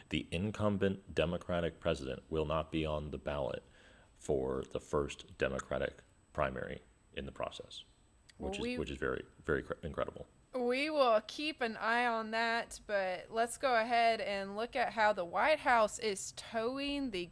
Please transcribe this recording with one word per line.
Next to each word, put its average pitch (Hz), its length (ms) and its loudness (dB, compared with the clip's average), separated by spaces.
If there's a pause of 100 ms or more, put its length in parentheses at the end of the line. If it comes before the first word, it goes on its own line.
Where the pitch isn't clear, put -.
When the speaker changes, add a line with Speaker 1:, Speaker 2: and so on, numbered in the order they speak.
Speaker 1:
the 76 220 0
incumbent 98 800 0
Democratic 85 680 0
president 69 500 -2
will 78 160 0
not 78 260 0
be 80 140 0
on 76 260 -2
the 71 60 -6
ballot 71 460 -4 (540)
for 65 460 -2 (100)
the - 60 -4
first - 580 -4
Democratic 65 600 -2 (340)
primary 65 480 -2 (340)
in 67 120 -6
the 69 40 -8
process, - 520 -8 (540)
which - 160 -6
Speaker 2:
Well, - 0 -
Speaker 1:
is, 202 60 -6
Speaker 2:
we 247 200 -4
Speaker 1:
which 76 100 -4
is 67 80 -8
very, 65 260 -2 (220)
very 71 160 2
cr-, - 120 -8 (100)
incredible. - 420 -6 (300)
Speaker 2:
We 262 360 0
will 247 340 6
keep 302 360 -6
an 226 200 -2
eye 233 240 2
on 226 260 0
that, 226 540 -2
but 190 460 0
let's 233 260 2
go 254 180 4
ahead 233 460 4
and 196 340 -2
look 233 200 -4
at 214 180 0
how 214 180 6
the 202 140 0
White 220 340 4
House 233 380 4
is 208 400 -4
towing 269 720 -2
the 180 220 -4